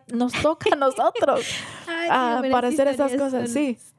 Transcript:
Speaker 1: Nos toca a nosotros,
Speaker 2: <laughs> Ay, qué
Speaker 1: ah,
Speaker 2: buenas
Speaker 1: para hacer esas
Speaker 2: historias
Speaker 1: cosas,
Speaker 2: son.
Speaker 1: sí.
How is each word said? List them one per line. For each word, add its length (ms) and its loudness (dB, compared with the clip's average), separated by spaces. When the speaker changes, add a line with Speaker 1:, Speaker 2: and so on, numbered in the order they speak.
Speaker 1:
Nos 200 -2
toca 400 0
a 20 2
nosotros, 720 2
Speaker 2:
<laughs> 200 -16
Ay, 220 -4
qué 20 4
Speaker 1:
ah, 280 2
Speaker 2:
buenas 120 0
Speaker 1:
para 160 2
hacer 220 2
esas 220 0
Speaker 2:
historias 220 -2
Speaker 1:
cosas, 180 -2
Speaker 2:
son. 40 -6
Speaker 1:
sí. 240 -2